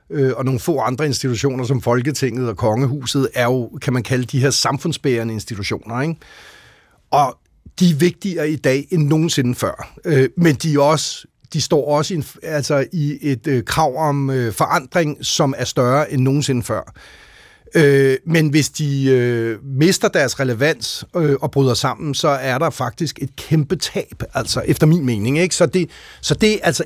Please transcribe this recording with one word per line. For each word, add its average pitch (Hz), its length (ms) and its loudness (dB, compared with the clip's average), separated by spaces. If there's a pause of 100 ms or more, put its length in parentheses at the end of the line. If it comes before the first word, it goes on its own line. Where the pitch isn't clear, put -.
øh, 139 260 0
og 127 100 -4
nogle 131 140 0
få 156 200 0
andre 123 260 -2
institutioner, 131 600 -2
som 127 160 0
Folketinget 123 680 -2
og 101 80 -6
Kongehuset, 127 760 0
er 123 120 0
jo, 123 260 0 (100)
kan 127 120 -2
man 123 100 0
kalde, 127 220 -2
de 131 140 -2
her 135 100 4
samfundsbærende 120 840 -2
institutioner, 107 680 -6
ikke? 160 140 -2 (960)
Og 139 260 2 (420)
de 175 100 6
er 156 60 4
vigtigere 165 540 0
i 160 60 -2
dag 139 360 0
end 156 160 2
nogensinde 147 480 2
før. - 400 -6 (100)
Øh, 135 320 4
men 170 180 4
de 160 180 -2
er 143 60 4
også, - 480 0 (260)
de 147 80 -2
står 139 240 2 (120)
også 156 160 -2
i 170 40 -2
en, 143 80 -4 (180)
altså 143 500 0
i 147 280 -2
et, 139 260 -2
øh, 127 160 0
krav 147 340 0
om, 143 320 0
øh, 123 240 -2
forandring, 151 720 -2
som 139 320 0
er 123 80 -6
større 131 480 0
end 131 80 2
nogensinde 131 420 0
før. - 300 -6 (840)
Øh, 139 500 4
men 160 240 2
hvis 143 200 2
de, 139 360 -2
øh, 120 580 2
mister 151 440 2
deres 143 320 0
relevans, 131 680 -2 (100)
øh, 147 260 2
og 147 100 -4
bryder 135 220 2
sammen, 139 420 -4
så - 120 -2
er 131 300 -2
der 160 120 0
faktisk 139 520 -6
et - 140 -8
kæmpe 156 400 0
tab, - 480 -8 (100)
altså - 320 -4
efter 151 220 2
min 160 180 4
mening, 120 340 0
ikke? 180 160 0
Så 175 100 4
det, 180 240 0 (320)
så 147 140 -2
det 214 180 4
er 202 100 0
altså 175 220 0